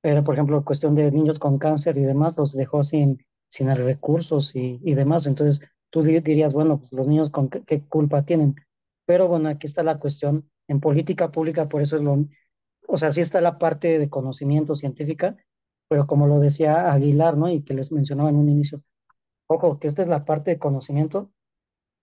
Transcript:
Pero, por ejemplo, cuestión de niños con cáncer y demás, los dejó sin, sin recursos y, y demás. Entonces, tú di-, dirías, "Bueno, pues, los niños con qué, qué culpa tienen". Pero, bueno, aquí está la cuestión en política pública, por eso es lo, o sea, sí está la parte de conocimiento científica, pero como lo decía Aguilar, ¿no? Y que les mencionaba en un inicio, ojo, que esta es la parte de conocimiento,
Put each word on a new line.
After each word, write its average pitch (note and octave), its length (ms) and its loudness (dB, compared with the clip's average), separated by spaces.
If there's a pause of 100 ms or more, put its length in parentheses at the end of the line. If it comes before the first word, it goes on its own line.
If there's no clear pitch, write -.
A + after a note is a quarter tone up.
Pero, D3 240 2
por C#3+ 100 0
ejemplo, D3 300 0
cuestión D3 300 0
de D3 160 2
niños D3+ 280 0
con C#3 200 0
cáncer D3+ 400 -2
y C#3 40 0
demás, C#3+ 340 0
los C#3+ 160 -2
dejó C3+ 300 -2
sin, C#3+ 420 0 (240)
sin C3+ 260 -2
recursos C#3+ 800 -2
y, B2+ 280 -6
y E3 120 0
demás. D3 320 0
Entonces, C#3+ 340 0 (300)
tú D#3+ 120 0
di-, D#3+ 180 4
dirías, D3+ 340 2
"Bueno, D3+ 240 2
pues, - 140 -14
los C3 160 -2
niños D3+ 220 2
con C#3 180 -2
qué, - 160 -10
qué D3 180 -2
culpa D3 420 0
tienen". D3 320 0 (500)
Pero, F3+ 220 4
bueno, D#3+ 200 0
aquí D3 180 -8
está D3 160 -6
la D#3 160 0
cuestión D3 520 -4 (180)
en C#3+ 120 0
política D#3+ 500 0
pública, D#3+ 380 -2
por D3 120 -4
eso D3 160 -2
es D3 60 -2
lo, C#3+ 240 0 (600)
o - 120 -2
sea, D#3 120 0
sí E3 120 0
está E3+ 180 0
la E3+ 180 0
parte D#3+ 400 0
de C#3+ 120 -2
conocimiento C#3+ 640 -2
científica, D#3 640 -6 (520)
pero C#3+ 180 2
como C#3+ 200 4
lo D3 140 4
decía D3+ 520 2
Aguilar, C#3+ 460 4
¿no? E3 100 2
Y D#3+ 140 -2
que - 100 -8
les C3+ 180 -6
mencionaba C#3+ 380 -2
en D3 80 2
un D3 140 4
inicio, D3 320 0 (640)
ojo, E3 320 0
que D#3 100 -4
esta D3 140 -4
es F3 60 -2
la C#3+ 180 -2
parte D3 240 -2
de E3+ 80 -2
conocimiento, D3 720 -4 (720)